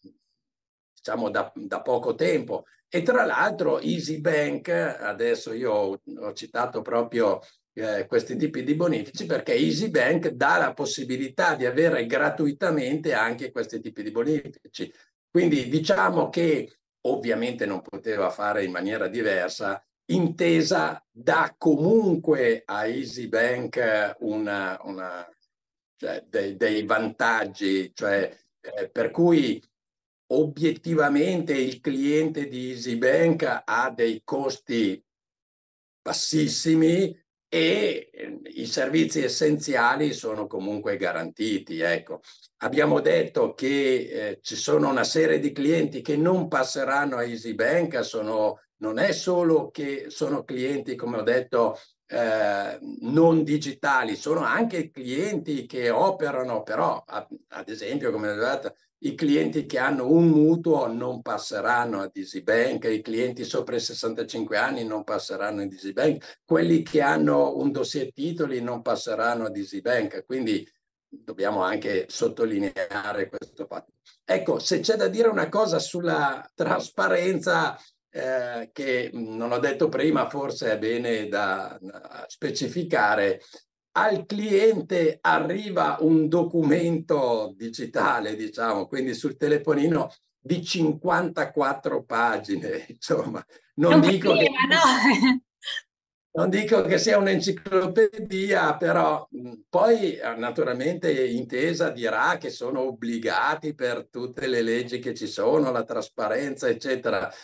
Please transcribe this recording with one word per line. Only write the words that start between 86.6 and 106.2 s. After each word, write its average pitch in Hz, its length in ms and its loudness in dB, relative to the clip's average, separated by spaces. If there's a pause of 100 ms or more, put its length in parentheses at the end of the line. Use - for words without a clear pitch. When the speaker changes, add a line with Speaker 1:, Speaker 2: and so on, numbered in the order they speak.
Speaker 1:
digitale, 113 800 -2
diciamo, 107 500 -4
quindi 131 280 -4
sul 135 220 -6
telefonino 147 760 0 (260)
di 160 240 -4
cinquantaquattro 156 1400 -2
pagine, 101 840 -2
<laughs> - 0 -
insomma. - 560 -4 (320)
Non 160 220 8
Speaker 2:
Non - 20 10
Speaker 1:
dico 190 340 6
che - 100 4
Speaker 2:
prima, 262 240 2
no? 262 720 6
<laughs> - 960 -16
Speaker 1:
non 180 140 2
dico 214 320 4
che - 160 2
sia 208 180 4
un'enciclopedia, 190 1600 2
però, 165 580 2
mm, 123 180 -12 (180)
poi, 208 460 4
eh, 113 200 -6
naturalmente 131 880 0
Intesa 131 640 -2
dirà 120 500 0
che - 120 -8
sono 131 300 -6
obbligati 117 920 -2
per 120 360 -4
tutte 123 360 -8
le 123 140 0
leggi 117 380 -2
che 123 160 -6
ci 110 120 -8
sono, 131 460 2
la 117 120 -2
trasparenza, 117 840 -4